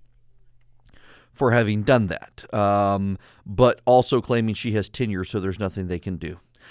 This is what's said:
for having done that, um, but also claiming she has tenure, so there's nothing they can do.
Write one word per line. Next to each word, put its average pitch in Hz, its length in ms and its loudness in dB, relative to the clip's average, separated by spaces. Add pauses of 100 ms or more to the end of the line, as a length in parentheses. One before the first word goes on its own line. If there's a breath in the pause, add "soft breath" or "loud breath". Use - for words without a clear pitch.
(1300 soft breath)
for 127 180 0
having 107 320 2
done 117 280 4
that, - 440 -12
um, 101 640 0 (260 soft breath)
but 104 420 2
also 123 360 4
claiming 113 320 -2
she 107 200 -4
has 104 140 -2
tenure, 104 360 -4
so 104 160 -6
there's 92 200 -4
nothing 95 280 -6
they 90 100 -4
can 90 200 -8
do. 78 220 -12 (320 loud breath)